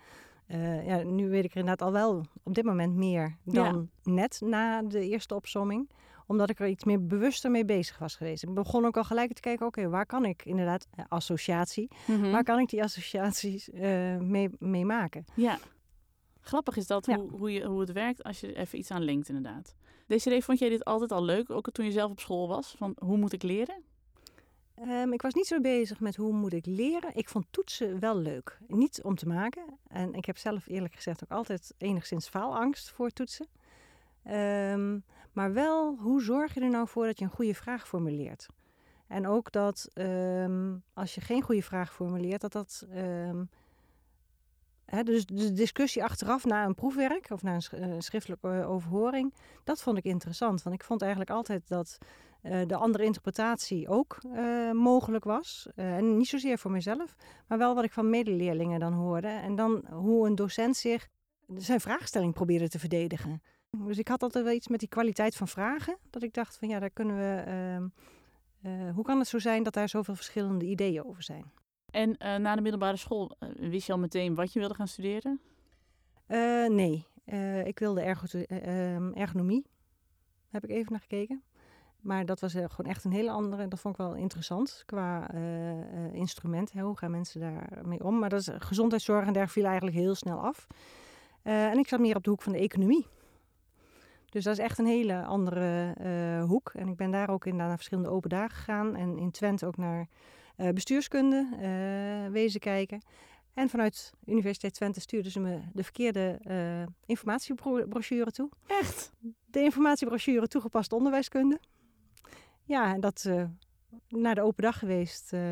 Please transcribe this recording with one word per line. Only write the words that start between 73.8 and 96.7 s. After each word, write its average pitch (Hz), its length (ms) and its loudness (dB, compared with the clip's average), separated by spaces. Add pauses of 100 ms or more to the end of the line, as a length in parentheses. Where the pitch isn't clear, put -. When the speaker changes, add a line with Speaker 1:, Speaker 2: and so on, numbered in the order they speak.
Speaker 2:
je 196 60 0
al 180 60 2
meteen 180 360 0
wat 180 180 -2
je 233 60 0
wilde 202 160 -2
gaan 202 120 -4
studeren? 214 540 -4 (840)
Speaker 1:
Eh, 233 420 2
nee. 180 380 4 (200)
Eh, 196 400 -4
ik - 140 -6
wilde 202 220 0
ergote-, 180 460 -4
eh, 180 480 -2
ehm, 180 180 -2
ergonomie, 190 520 0 (840)
heb 208 140 -8
ik 214 60 -12
even 220 220 -2
naar 214 100 -4
gekeken. 220 420 -6 (560)
Maar 190 260 -2
dat 185 140 -2
was, 185 140 -4
eh, 180 160 -2
gewoon - 220 -6
echt - 120 -6
een 190 80 0
hele 220 200 0
andere, 202 360 -4
dat 185 120 -6
vond 202 200 -4
ik 185 60 -2
wel 175 100 -4
interessant 185 720 -4
qua, 180 440 -4
eh, 165 500 -4 (260)
eh, 160 80 -8
instrument, 175 580 -4
hè, 196 100 -6
hoe 202 160 -4
gaan 170 140 -6
mensen 170 280 -6
daarmee 165 640 -6
om? 220 160 4
Maar 208 100 0
dat 202 100 0
is, 185 180 -4
gezondheidszorg 220 600 2 (100)
en 208 60 2
dergelijke 196 200 2
viel 208 120 4
eigenlijk 185 320 0
heel 185 180 4
snel 175 240 -4
af. 226 280 -4 (720)
Eh, 214 300 2
en 226 60 4
ik 269 100 4
zat 247 120 2
meer 226 160 6
op 190 80 0
de 208 60 2
hoek 208 120 2
van 208 100 -2
de 180 80 0
economie. 208 480 4 (1160)
Dus 208 180 -4
dat 208 100 2
is 202 100 0
echt 226 140 -2
een 226 80 4
hele 226 400 4
andere, 175 720 0
eh, 170 460 -2
hoek. 185 320 2